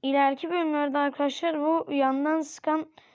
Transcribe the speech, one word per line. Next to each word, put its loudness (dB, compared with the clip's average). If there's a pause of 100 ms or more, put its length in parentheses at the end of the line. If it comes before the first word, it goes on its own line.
İleriki 2
bölümlerde 0
arkadaşlar 0
bu 0
yandan 2
sıkan -4 (280)